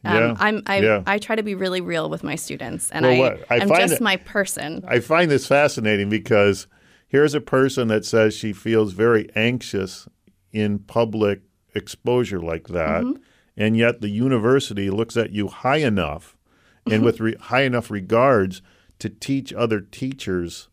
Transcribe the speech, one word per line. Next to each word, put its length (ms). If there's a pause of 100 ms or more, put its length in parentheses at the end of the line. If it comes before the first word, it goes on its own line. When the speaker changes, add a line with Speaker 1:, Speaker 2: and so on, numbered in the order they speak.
Speaker 1:
Um, 120
Speaker 2:
Yeah. 240
Speaker 1:
I'm, 260
I, 140
Speaker 2:
Yeah. 260
Speaker 1:
I 120
try 180
to 80
be 100
really 260
real 300
with 140
my 100
students, 560
and 160
Speaker 2:
Well, 80
Speaker 1:
I, 60
Speaker 2:
what 280
I 120
Speaker 1:
I'm 80
Speaker 2:
find 140
Speaker 1:
just 120
Speaker 2:
it, 60
Speaker 1:
my 160
person. 720
Speaker 2:
I 100
find 320
this 160
fascinating 640
because 580 (400)
here's 280
a 60
person 460
that 180
says 300
she 180
feels 420
very 420
anxious 720 (440)
in 280
public 640 (300)
exposure 680
like 260
that, 380
Speaker 1:
Mm-hmm. 160 (360)
Speaker 2:
and 200
yet 240
the 80
university 840
looks 260
at 140
you 160
high 300
enough 600 (540)
and 140
Speaker 1:
<laughs> 20
Speaker 2:
with 140
re-, 180
high 240
enough 260
regards 720 (380)
to 100
teach 440
other 280
teachers 920